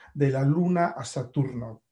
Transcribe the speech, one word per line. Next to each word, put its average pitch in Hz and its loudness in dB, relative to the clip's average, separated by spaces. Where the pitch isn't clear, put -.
de 143 2
la 131 0
Luna 170 2
a 120 -10
Saturno. 123 -6